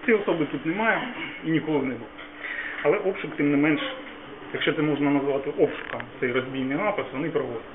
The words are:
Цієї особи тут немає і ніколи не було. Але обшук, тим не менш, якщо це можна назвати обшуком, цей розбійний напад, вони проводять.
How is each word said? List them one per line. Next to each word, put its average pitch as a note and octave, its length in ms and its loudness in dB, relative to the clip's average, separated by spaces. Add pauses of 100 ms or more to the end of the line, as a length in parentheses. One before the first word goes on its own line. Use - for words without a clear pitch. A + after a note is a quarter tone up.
Цієї G#3+ 180 4
особи E3+ 220 2
тут C#3+ 220 -4
немає F#3+ 420 0 (360)
і D#3 60 -2
ніколи D#3 280 2
не B2+ 160 0
було. A2+ 160 -10 (720)
Але D#3+ 160 4
обшук, F#3 380 -2
тим C#3+ 140 4
не C#3+ 60 6
менш, D3 240 6 (720)
якщо - 200 0
це D3+ 100 0
можна C#3+ 280 4
назвати C#3 400 2
обшуком, - 500 0 (200)
цей B2 120 2
розбійний C3 440 0
напад, G3 360 0
вони D3 180 -2
проводять. B2 320 -2 (120)